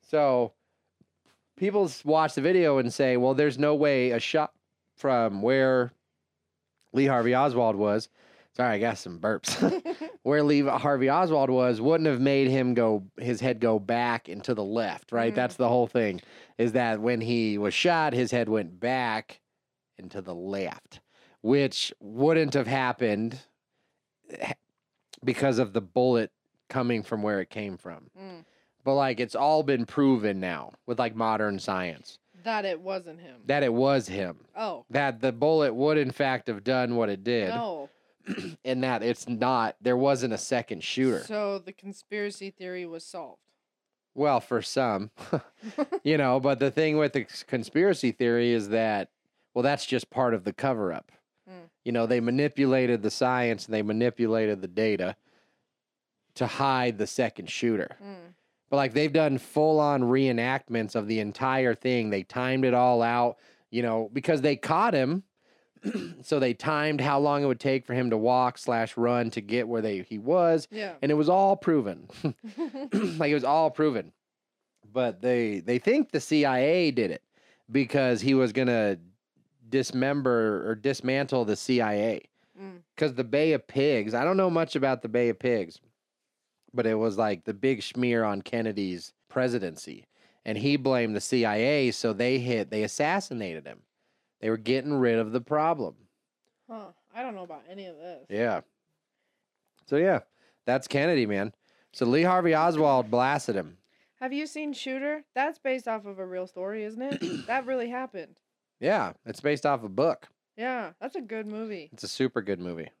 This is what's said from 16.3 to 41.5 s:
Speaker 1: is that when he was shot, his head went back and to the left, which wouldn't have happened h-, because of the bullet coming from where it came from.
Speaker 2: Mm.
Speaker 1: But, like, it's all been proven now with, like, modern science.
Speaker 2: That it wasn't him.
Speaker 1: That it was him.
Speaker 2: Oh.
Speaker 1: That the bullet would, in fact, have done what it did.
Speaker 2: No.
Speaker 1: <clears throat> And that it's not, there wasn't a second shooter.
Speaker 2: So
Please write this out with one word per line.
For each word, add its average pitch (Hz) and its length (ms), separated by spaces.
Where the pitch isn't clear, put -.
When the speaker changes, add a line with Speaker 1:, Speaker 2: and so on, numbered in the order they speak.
Speaker 1:
is 117 140
that 113 280
when 117 220
he 113 340
was 101 160
shot, 160 400
his 123 180
head 117 200
went 92 280
back 120 640
and 92 120
to 101 100
the 90 140
left, 95 680
which 135 500
wouldn't 143 520
have 139 140
happened 120 720
h-, - 220
because 123 340
of 110 140
the 110 80
bullet 117 500
coming 120 340
from 107 200
where 104 180
it 90 80
came 101 300
from. 82 320
Speaker 2:
Mm. 180 240
Speaker 1:
But, 135 120
like, 131 240
it's 120 140
all 151 280
been 131 240
proven 113 520
now 82 340
with, 120 140
like, 117 180
modern 107 420
science. 92 600
Speaker 2:
That 214 220
it 175 160
wasn't 175 380
him. 135 260
Speaker 1:
That 143 160
it 123 100
was 131 340
him. 92 340
Speaker 2:
Oh. 185 360
Speaker 1:
That 131 320
the 131 100
bullet 143 420
would, 147 220
in 135 140
fact, 131 380
have 101 140
done 123 340
what 113 120
it 98 160
did. 113 240
Speaker 2:
No. 190 460
Speaker 1:
<clears throat> - 40
And 127 180
that 120 180
it's 117 240
not, 120 540
there 123 160
wasn't 127 380
a 104 40
second 117 460
shooter. 127 400
Speaker 2:
So 208 340